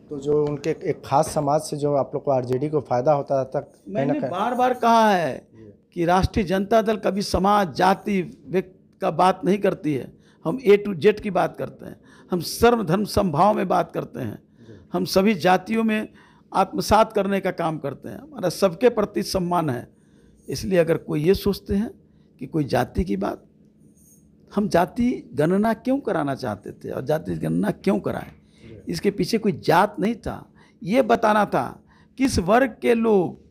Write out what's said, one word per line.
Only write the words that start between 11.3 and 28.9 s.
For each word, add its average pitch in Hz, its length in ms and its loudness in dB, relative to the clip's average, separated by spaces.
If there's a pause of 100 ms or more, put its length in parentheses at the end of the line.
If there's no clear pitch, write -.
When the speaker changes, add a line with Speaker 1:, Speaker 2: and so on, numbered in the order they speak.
Speaker 2:
बात 165 260 -2
करते - 280 -10
हैं, - 140 -18 (320)
हम 180 100 0
सर्व 226 420 2
धर्म 185 220 0
समभाव 190 500 2
में 196 120 -2
बात 175 240 0
करते - 280 -8
हैं, 113 220 -8 (200)
Speaker 1:
जी। 113 180 -20 (140)
Speaker 2:
हम 180 140 -2
सभी 196 280 4
जातियों 185 480 0
में 214 240 -2 (440)
आत्मसात 202 600 2
करने 196 260 0
का 185 120 -2
काम 165 260 -4
करते 131 320 -10
हैं। - 80 -14
हमारा 185 320 -4
सबके 196 400 2
प्रति 208 340 0
सम्मान 175 460 0
है। 120 180 -6 (600)
इसलिए 170 320 0
अगर 160 200 2
कोई 151 240 -4
ये 185 120 4
सोचते 196 400 -4
हैं 214 140 -2 (520)
कि 131 40 -10
कोई 156 200 -2
जाति 123 380 -2
की 190 140 -2
बात, - 260 -6 (1080)
हम 208 160 -2
जाति 180 420 0 (240)
गणना 190 420 0
क्यों 254 240 -2
कराना 156 360 -4
चाहते 104 380 -8
थे - 180 -12
और 123 140 -6
जाति 165 320 -2
गणना 170 360 -2
क्यों 202 260 -2
कराएं, - 320 -8 (300)
Speaker 1:
जी। 113 260 -20
Speaker 2:
इसके 175 240 -2